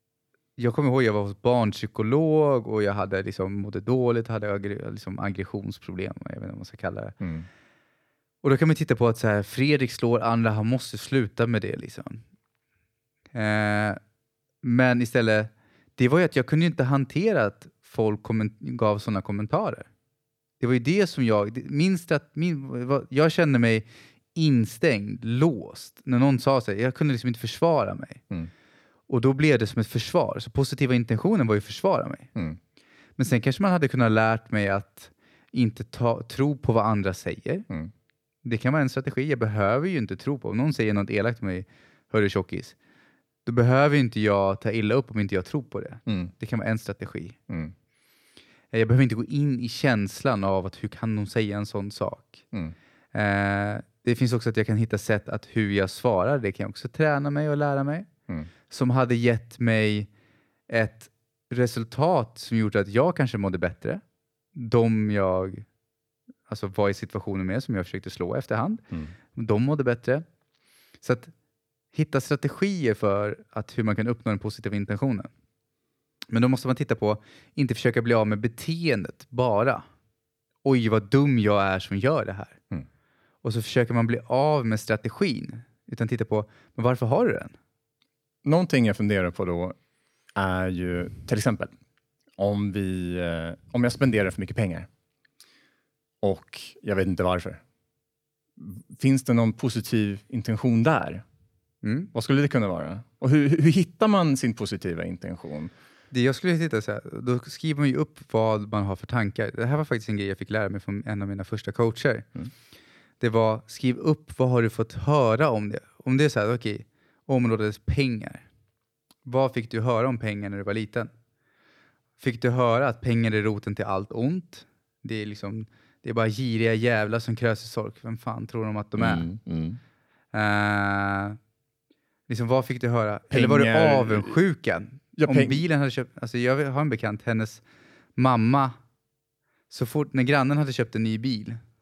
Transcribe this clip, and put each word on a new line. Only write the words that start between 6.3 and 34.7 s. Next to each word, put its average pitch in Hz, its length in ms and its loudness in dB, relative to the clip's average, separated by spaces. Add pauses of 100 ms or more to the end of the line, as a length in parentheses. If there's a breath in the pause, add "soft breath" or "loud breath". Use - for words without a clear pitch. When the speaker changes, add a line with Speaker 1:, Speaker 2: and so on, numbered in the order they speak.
Speaker 1:
inte 104 120 -12
vad 104 80 -12
man - 80 -14
ska - 120 -20
kalla - 240 -8
det. 53 180 -12
Speaker 2:
Mm. 82 240 -8 (1000 soft breath)
Speaker 1:
Och 147 80 0
då 135 60 6
kan 160 120 4
man 156 80 4
titta 143 200 0
på 120 120 4
att 113 100 0
så 117 100 0
här, 104 140 2
Fredrik 131 500 0
slår 117 280 2
andra, 113 300 2
han 107 160 0
måste 120 320 -2
sluta 117 480 0
med 113 160 0
det, - 140 -6
liksom. - 460 -14 (1080)
Eh, 107 640 0 (680)
men 123 400 4
istället, 113 440 2 (480 soft breath)
det 123 140 4
var 147 100 6
ju 180 60 4
att 156 120 0
jag 127 100 2
kunde 160 180 2
ju 175 60 2
inte 156 140 0
hantera 139 600 2
att - 220 -4 (160)
folk 107 400 -2
kommen-, 110 380 -2
gav 117 380 0
såna 101 240 -4
kommentarer. 113 640 -4 (720)
Det 120 60 0
var 120 80 2
ju 127 60 2
det 175 260 2
som 139 180 -2
jag, 107 280 2
det, 127 180 -12
minst 165 420 0
att - 240 -2
min, 135 520 -4
vad, 135 220 0
jag 151 220 4
kände 147 260 4
mig 113 280 4 (480 soft breath)
instängd, 117 880 2
låst. 123 800 -2
När 123 140 2
någon 135 200 4
sa 135 220 4
så 107 120 -4
här, 98 60 -2
jag 127 160 0
kunde 151 180 0
liksom 123 160 -2
inte 117 120 -4
försvara 117 540 0
mig. - 340 -14
Speaker 2:
Mm. 82 200 -8 (600 soft breath)
Speaker 1:
Och 127 120 0
då 131 120 4
blev 139 260 4
det 110 80 0
som 117 140 -2
ett 107 60 0
försvar. - 540 -2
Så - 100 -12
positiva 135 440 0
intentionen 120 520 2
var 107 80 4
ju 104 40 2
att 101 60 -4
försvara - 440 -2
mig. - 260 -12
Speaker 2:
Mm. 82 240 -6 (520 soft breath)
Speaker 1:
Men 131 160 -2
sen 120 140 2
kanske 131 220 0
man 196 80 2
hade 165 180 2
kunnat 120 240 4
lärt 110 380 2
mig 104 180 0
att - 420 -4 (420 soft breath)